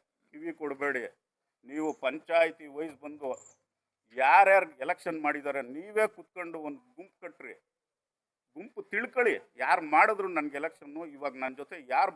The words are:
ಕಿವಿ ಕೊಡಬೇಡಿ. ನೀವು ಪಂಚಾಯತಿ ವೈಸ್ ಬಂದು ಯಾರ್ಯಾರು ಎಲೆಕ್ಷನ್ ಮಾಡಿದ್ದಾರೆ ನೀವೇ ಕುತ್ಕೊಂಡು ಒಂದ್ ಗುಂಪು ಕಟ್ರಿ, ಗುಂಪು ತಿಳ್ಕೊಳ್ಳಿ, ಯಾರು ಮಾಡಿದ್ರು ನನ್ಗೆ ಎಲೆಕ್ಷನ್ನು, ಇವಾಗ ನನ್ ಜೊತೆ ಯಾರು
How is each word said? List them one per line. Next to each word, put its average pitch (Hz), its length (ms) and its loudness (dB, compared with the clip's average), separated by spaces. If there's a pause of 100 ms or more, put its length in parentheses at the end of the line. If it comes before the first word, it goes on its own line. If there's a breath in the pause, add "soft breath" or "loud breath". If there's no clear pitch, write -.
(320)
ಕಿವಿ 156 220 -10
ಕೊಡಬೇಡಿ. 139 680 -6 (440)
ನೀವು 147 280 -6
ಪಂಚಾಯತಿ 160 760 -2
ವೈಸ್ 143 320 -10
ಬಂದು 147 580 -12 (540)
ಯಾರ್ಯಾರು 170 600 6
ಎಲೆಕ್ಷನ್ 160 500 -6
ಮಾಡಿದ್ದಾರೆ 143 400 -2
ನೀವೇ 196 460 -2
ಕುತ್ಕೊಂಡು 170 520 -12
ಒಂದ್ 147 180 -10
ಗುಂಪು - 440 -20
ಕಟ್ರಿ, 135 320 -16 (1000)
ಗುಂಪು 202 280 -14
ತಿಳ್ಕೊಳ್ಳಿ, 233 560 0 (160)
ಯಾರು 147 260 2
ಮಾಡಿದ್ರು 190 460 4
ನನ್ಗೆ 151 280 -4
ಎಲೆಕ್ಷನ್ನು, 151 500 -10
ಇವಾಗ 139 300 -10
ನನ್ 131 200 -8
ಜೊತೆ 139 320 -16
ಯಾರು 165 280 2